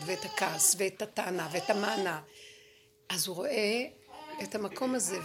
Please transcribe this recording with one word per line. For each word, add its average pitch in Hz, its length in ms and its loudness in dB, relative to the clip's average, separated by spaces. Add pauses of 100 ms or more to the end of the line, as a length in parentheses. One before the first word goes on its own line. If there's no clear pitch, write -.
ואת 160 200 -2
הכעס, 165 520 4
ואת 190 240 0
הטענה, 185 500 -2
ואת 170 180 0
המענה. 202 520 2 (880)
אז 180 180 0
הוא 180 80 -6
רואה 233 500 2 (580)
את 196 120 -4
המקום 254 400 0
הזה, 196 300 0